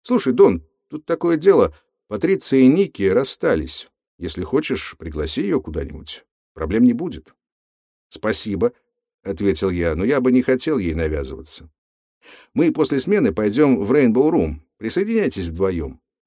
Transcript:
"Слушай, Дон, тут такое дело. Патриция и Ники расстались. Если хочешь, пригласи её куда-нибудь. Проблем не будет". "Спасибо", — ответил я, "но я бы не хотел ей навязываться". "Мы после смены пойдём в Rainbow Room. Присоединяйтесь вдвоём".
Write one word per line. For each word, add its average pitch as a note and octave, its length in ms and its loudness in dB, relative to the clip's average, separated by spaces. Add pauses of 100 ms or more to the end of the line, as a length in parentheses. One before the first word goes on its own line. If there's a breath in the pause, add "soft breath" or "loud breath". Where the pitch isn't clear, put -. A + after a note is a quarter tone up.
"Слушай, B3 320 0
Дон, G2 320 4 (240)
тут D3+ 160 -14
такое E3+ 320 -2
дело. D3 380 4 (320 soft breath)
Патриция C3+ 540 0
и B2+ 60 8
Ники D#3 360 2
расстались. F#2+ 840 -2 (300)
Если E2+ 260 -8
хочешь, C3 540 -4
пригласи D2+ 440 -6
её F#3+ 200 -2
куда-нибудь. D2 640 -12 (300)
Проблем G2 300 0
не A#3+ 80 4
будет". C3+ 420 -10 (760)
"Спасибо", — G#2 640 -4 (520)
ответил G2 460 -2
я, E2+ 240 -2
"но E2+ 120 -2
я C3+ 160 0
бы B2+ 100 2
не B2+ 100 4
хотел C3 380 0
ей E2 160 -4
навязываться". D2+ 760 -6 (840 loud breath)
"Мы D#3+ 160 2
после C#3+ 280 0
смены E3+ 320 2
пойдём G#2+ 520 2
в G2+ 80 -2
Rainbow C3+ 400 4
Room. E2 300 -2 (160)
Присоединяйтесь F3 680 -2
вдвоём". E2 540 -4 (260)